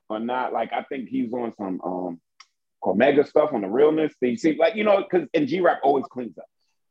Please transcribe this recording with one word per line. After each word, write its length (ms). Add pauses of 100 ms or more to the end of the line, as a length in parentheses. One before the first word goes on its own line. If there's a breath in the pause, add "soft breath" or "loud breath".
or 100
not, 340
like, 200
I 120
think 240
he's 240
on 240
some, 280
um, 360 (640)
Cormega 440
stuff 260
on 100
the 60
realness. 520
They 160
see, 200
like, 180
you 100
know, 200
'cause, 300
and 140
G-Rap 340
always 240
cleans 320
up. 80 (440)